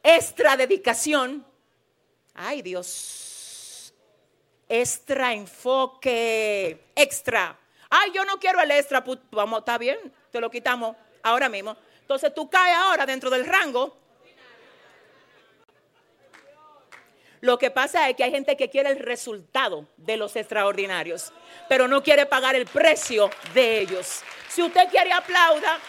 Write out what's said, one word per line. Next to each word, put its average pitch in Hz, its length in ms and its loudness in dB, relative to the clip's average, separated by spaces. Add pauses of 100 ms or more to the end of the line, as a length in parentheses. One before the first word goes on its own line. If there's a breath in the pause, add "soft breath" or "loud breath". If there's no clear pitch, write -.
extra 302 500 6
dedicación. 277 880 0 (880)
Ay, 240 280 -8
Dios. - 1300 -14 (760)
Extra 247 640 -4
enfoque, 226 1600 -4
extra. 233 640 -2 (320 soft breath)
Ay, 370 220 2
yo 381 120 -2
no 392 140 -4
quiero 370 220 0
el 302 100 2
extra, 285 320 2
put-, 254 180 -10 (100)
vamos, 214 300 -2
está 233 180 -4
bien, 277 340 -6 (180)
te 240 100 -6
lo 226 100 -4
quitamos 233 460 -4 (260)
ahora 247 260 2
mismo. 214 280 -8 (240 soft breath)
Entonces 285 340 -2
tú 311 140 -8
caes 359 280 4
ahora 349 280 2
dentro 262 260 -4
del 254 160 0
rango. 294 500 -2 (3500 soft breath)
Lo 240 180 2
que 254 120 2
pasa 285 380 2
es 254 80 -2
que 262 80 2
hay 254 60 0
gente 277 260 0
que 262 140 -4
quiere 277 200 0
el 277 80 -2
resultado 220 880 -6 (100)
de 220 200 -4
los 208 200 -6
extraordinarios, 196 960 -4 (360 loud breath)
pero 254 180 4
no 277 160 2
quiere 285 240 4
pagar 269 300 0
el 247 100 -2
precio 269 640 2 (240)
de 226 260 4
ellos. 185 420 -8 (260)
Si - 140 -2
usted 359 260 4
quiere, 359 240 2
aplauda. 339 680 2 (100)